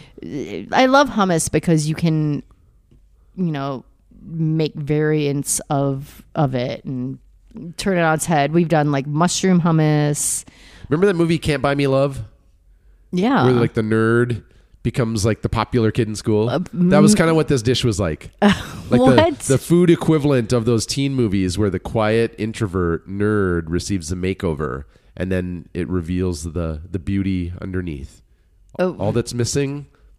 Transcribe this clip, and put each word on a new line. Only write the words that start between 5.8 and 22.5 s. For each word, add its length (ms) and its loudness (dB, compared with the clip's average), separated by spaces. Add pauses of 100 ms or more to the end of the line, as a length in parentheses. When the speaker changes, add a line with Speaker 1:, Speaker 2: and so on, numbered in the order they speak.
Speaker 1:
of 200 0
it 300 -4
and 340 -8 (600)
turn 180 0
it 60 2
on 120 2
its 120 -4
head. 260 2
We've 160 2
done, 240 2
like, 140 -2
mushroom 560 2
hummus. 840 2 (460)
Speaker 2:
Remember 160 4
that 80 4
movie 240 2
Can't 240 -2
Buy 120 2
Me 120 0
Love? 340 0 (920)
Speaker 1:
Yeah. 320 2
Speaker 2:
Where, 100 6
like, 200 2
the 80 -2
nerd 640 2 (380)
becomes, 420 -2
like, 180 0
the 60 -2
popular 420 0
kid 160 0
in 80 -6
school. 340 0
Speaker 1:
Uh, 120 -2 (120)
Speaker 2:
That 300 4
was 100 8
Speaker 1:
m- 60 4
Speaker 2:
kinda 160 4
what 140 2
this 140 0
dish 220 0
was 140 0
like. 380 -4
Speaker 1:
<laughs> 40 -10 (500)
Speaker 2:
Like 100 4
Speaker 1:
What? 380 4
Speaker 2:
the, 140 -2
the 60 4
food 300 2
equivalent 640 2
of 120 0
those 200 0
teen 300 -4
movies 420 0
where 140 0
the 80 -2
quiet 600 -2
introvert 680 -4